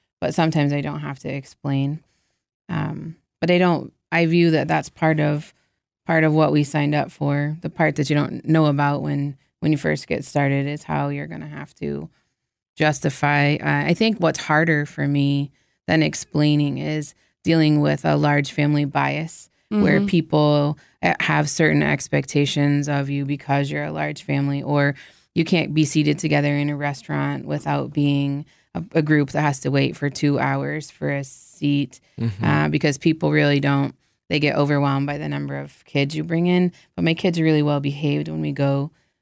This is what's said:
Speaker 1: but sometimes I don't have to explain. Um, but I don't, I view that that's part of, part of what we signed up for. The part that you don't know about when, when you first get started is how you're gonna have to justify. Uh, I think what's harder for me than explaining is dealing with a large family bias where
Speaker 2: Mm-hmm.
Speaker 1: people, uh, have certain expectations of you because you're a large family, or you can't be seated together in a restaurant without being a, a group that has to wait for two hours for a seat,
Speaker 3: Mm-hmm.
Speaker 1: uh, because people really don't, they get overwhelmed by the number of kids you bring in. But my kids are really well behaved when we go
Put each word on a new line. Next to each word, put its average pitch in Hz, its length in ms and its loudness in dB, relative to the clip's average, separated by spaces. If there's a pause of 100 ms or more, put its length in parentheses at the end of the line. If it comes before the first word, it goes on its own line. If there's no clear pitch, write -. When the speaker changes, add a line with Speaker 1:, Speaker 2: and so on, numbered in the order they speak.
(200)
Speaker 1:
but - 140 -4
sometimes 156 380 2
I 143 80 -2
don't 147 200 -8
have 143 180 -10
to 143 100 -10
explain. 139 720 -4 (680)
Um, 160 460 -6 (260)
but 165 80 0
I 175 80 6
don't, 170 340 2 (180)
I 170 140 2
view 170 280 4
that 147 160 0
that's 156 200 -2
part 160 320 0
of, 151 320 -2 (540)
part 160 180 2
of 156 80 4
what 151 200 4
we 147 120 4
signed 147 300 -2
up 139 160 -2
for. 143 500 -2
The 160 100 -8
part 156 260 0
that 143 120 -2
you 147 80 2
don't - 300 -2
know 160 200 4
about 143 360 0
when, 143 340 -4 (220)
when 156 120 0
you 151 60 2
first 151 300 -4
get - 180 -4
started 139 420 0
is 147 180 -8
how 143 260 -4
you're 143 160 -8
gonna 160 220 -14
have 147 260 -16
to 147 340 -8 (680)
justify. 147 800 2
Uh, 147 320 -2
I 170 60 4
think 220 240 0
what's 160 200 0
harder 151 480 2
for 143 200 -6
me 143 440 0 (360)
than 160 160 4
explaining 147 760 0
is 151 360 -6 (280)
dealing 156 380 4
with 147 240 0
a 151 120 2
large 147 360 2
family 147 320 2
bias 143 640 -4 (200)
where 202 320 2
Speaker 2:
Mm-hmm. 202 60 0
Speaker 1:
people, 151 720 2 (220)
uh, 175 200 2
have 151 280 0
certain 156 360 2
expectations 143 1040 0
of 143 200 -2
you 143 160 -4
because 143 460 -2
you're 147 140 -6
a 156 80 -8
large 151 320 -6
family, 139 400 -2
or 143 320 0 (400)
you 165 80 2
can't 165 280 0
be 151 120 4
seated 147 340 0
together 147 380 0
in 143 140 0
a 147 60 -4
restaurant 143 680 -6
without 147 480 -4
being 143 540 0 (280)
a, 170 80 -6 (120)
a 160 80 4
group 147 280 2
that 135 120 -2
has 143 180 0
to 135 100 -4
wait 139 260 0
for 143 140 -4
two 143 300 0
hours 139 500 -4
for - 200 -6
a 139 120 -4
seat, 143 800 -4 (180)
Speaker 3:
Mm-hmm. 107 260 -4
Speaker 1:
uh, 151 240 2
because 147 300 0
people 160 320 0
really 147 300 2
don't, 139 340 0 (340)
they 151 120 0
get 147 160 0
overwhelmed 143 500 2
by 143 120 -6
the 147 100 -8
number 143 280 -6
of 143 280 -14
kids 143 320 -2
you 156 80 -4
bring 170 240 0
in. 180 240 2 (240)
But 170 80 -2
my 165 100 2
kids 175 240 0
are 160 60 2
really 156 180 4
well 147 180 0
behaved 143 460 -2
when 156 140 -8
we 151 100 -4
go 139 400 -2 (320)